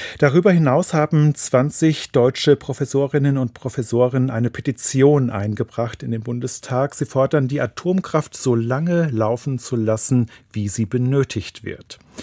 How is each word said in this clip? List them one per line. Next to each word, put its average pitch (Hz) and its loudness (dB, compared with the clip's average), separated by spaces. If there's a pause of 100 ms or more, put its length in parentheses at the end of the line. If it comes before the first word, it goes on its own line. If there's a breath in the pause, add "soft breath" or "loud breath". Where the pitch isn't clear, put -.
(200 loud breath)
Darüber 175 4
hinaus 160 2
haben 151 4
zwanzig - 0
deutsche 131 4
Professorinnen 139 0
und 127 -4
Professoren 127 0
eine 113 -2
Petition 135 2
eingebracht 107 -6
in 117 -6
den 113 -6
Bundestag. 123 -4
Sie - -4
fordern, 135 0
die 139 -4
Atomkraft 170 -4
so 123 0
lange 151 0
laufen 120 -2
zu - -6
lassen, 113 0 (220 loud breath)
wie 104 -4
sie 107 -4
benötigt 127 -2
wird. - -14 (240 loud breath)